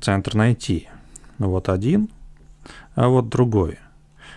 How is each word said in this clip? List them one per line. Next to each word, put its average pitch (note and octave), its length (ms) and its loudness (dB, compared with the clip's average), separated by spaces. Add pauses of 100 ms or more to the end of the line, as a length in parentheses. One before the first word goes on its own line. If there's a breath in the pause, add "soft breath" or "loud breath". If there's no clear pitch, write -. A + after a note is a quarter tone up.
центр G2 320 -2
найти. G#2+ 540 0 (500 loud breath)
Вот F#2 300 -2
один, C3+ 400 0 (840 loud breath)
а A#2+ 140 2
вот B2 200 2
другой. A2 500 0 (580 loud breath)